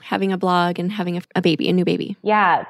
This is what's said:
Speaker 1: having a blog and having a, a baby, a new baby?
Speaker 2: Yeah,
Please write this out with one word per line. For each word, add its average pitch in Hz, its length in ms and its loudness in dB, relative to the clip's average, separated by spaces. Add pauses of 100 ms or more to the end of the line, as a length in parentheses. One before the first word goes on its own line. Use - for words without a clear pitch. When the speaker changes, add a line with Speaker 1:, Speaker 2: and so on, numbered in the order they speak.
Speaker 1:
having 196 320 -2
a 185 60 -2
blog 180 400 0
and 180 120 -4
having 180 280 -6
a, 180 40 -6 (120)
a 185 80 0
baby, 165 260 2
a 175 60 2
new 180 100 2
baby? 175 380 -2
Speaker 2:
Yeah, 196 480 2